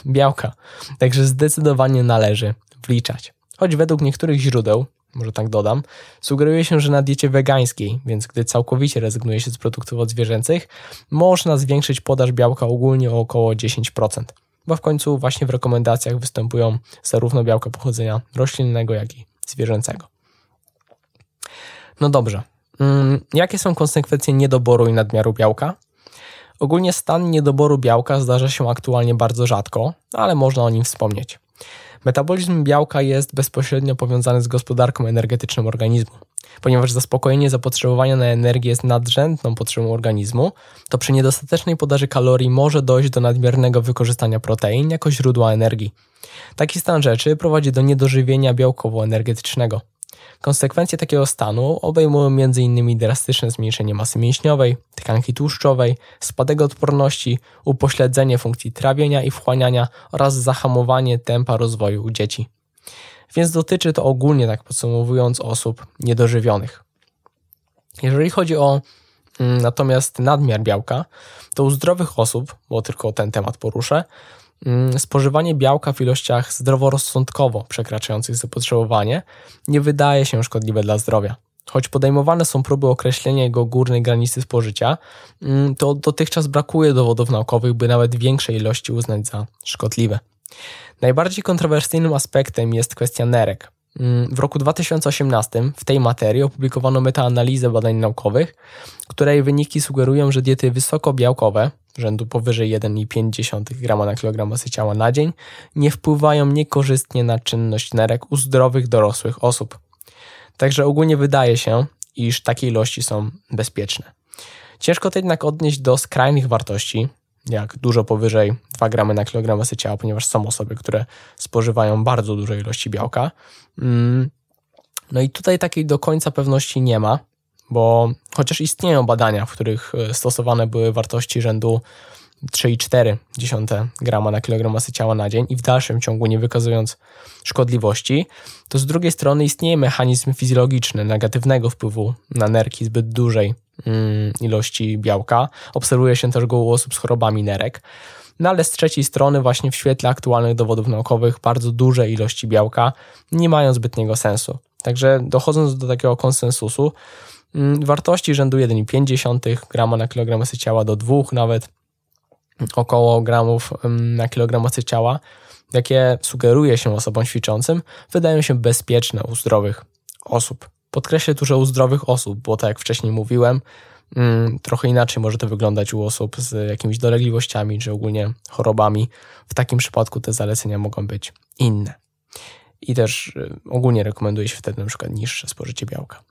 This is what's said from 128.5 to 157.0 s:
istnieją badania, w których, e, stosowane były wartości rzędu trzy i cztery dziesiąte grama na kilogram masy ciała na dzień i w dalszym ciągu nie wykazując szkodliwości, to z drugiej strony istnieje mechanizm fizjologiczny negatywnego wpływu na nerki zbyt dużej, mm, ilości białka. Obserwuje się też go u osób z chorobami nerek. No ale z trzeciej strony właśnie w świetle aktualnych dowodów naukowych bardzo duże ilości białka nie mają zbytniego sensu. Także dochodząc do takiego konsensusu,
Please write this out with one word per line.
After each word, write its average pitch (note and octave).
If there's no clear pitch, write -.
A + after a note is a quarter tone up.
istnieją D#3
badania, A2+
w -
których, A2
e, A#2+
stosowane A#2+
były A2+
wartości A#2
rzędu A2+
trzy -
i A#2
cztery A#2
dziesiąte A2
grama G#2+
na G#2+
kilogram A2+
masy A2+
ciała A2
na G#2
dzień A#2
i C3
w B2
dalszym B2+
ciągu A2+
nie A2
wykazując A#2
szkodliwości, A#2+
to C#3
z C3+
drugiej E3
strony D3
istnieje E3
mechanizm C3
fizjologiczny B2+
negatywnego A#2
wpływu A2+
na A2+
nerki A2+
zbyt A2+
dużej, A2+
mm, G#2+
ilości G#2+
białka. A2
Obserwuje B2+
się B2
też B2
go A#2+
u A#2
osób -
z -
chorobami A2+
nerek. G#2
No F3
ale F3
z -
trzeciej D3+
strony C#3
właśnie B2+
w -
świetle C3
aktualnych A#2
dowodów A2+
naukowych A#2
bardzo A#2+
duże B2
ilości A2
białka A2
nie E3
mają D3
zbytniego A2+
sensu. -
Także C3
dochodząc C#3
do B2+
takiego B2
konsensusu, B2+